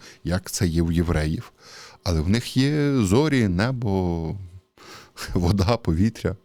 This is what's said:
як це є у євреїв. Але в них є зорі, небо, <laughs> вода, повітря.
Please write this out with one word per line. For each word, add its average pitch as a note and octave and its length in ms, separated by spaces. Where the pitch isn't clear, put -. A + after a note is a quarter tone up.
як F2 280
це - 160
є E2 140
у E2+ 100
євреїв. D#2+ 600
Але E2 180
в E2 80
них A#2 280
є C#3+ 360
зорі, B2 540
небо, F#2+ 880
<laughs> - 160
вода, G2 440
повітря. F2+ 680